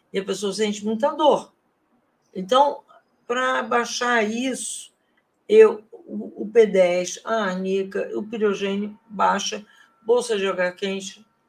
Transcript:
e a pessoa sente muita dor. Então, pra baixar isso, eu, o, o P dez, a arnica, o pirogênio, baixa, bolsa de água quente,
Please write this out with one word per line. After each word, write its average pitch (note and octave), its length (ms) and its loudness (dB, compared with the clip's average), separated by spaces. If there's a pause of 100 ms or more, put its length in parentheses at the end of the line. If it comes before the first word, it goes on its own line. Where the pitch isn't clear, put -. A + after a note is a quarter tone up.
(120)
e F#3+ 60 -4
a F#3+ 60 -4
pessoa G3 280 -4
sente G#3 320 -4
muita A3 280 -2
dor. D4 400 0 (840)
Então, B3 480 2 (440)
pra B3+ 360 -2
baixar A#3+ 600 0
isso, A#3 680 -6 (560)
eu, G#3+ 340 8 (100)
o, - 500 -12
o G3+ 60 -8
P A3+ 180 6
dez, F3+ 580 2
a A3 200 -2
arnica, F#3+ 720 -4
o A3+ 80 -6
pirogênio, G3+ 760 -4 (100)
baixa, G3+ 560 -2 (380)
bolsa A#3 340 0
de G3 100 -2
água F3+ 260 -2
quente, G3 520 -8 (240)